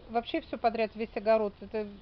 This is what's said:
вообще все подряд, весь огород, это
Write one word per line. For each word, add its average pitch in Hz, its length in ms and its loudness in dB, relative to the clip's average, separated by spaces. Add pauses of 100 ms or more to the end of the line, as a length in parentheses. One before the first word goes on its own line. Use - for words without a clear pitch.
(100)
вообще 233 300 0
все - 180 -8
подряд, 220 360 2
весь 214 220 -6
огород, 214 440 4
это 214 260 -6 (160)